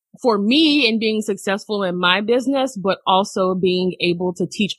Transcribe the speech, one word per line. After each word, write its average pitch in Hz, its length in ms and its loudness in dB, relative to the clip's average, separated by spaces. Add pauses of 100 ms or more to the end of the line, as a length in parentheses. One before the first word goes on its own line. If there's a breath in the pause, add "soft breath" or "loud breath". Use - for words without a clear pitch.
(220)
for 220 160 2
me 285 500 4
in 220 100 0
being 220 220 0
successful 202 640 -4
in 180 160 -4
my 180 220 2
business, 262 560 0
but 185 300 -2
also 190 480 2
being 185 460 0
able 175 340 -2
to 180 120 -4
teach - 320 -4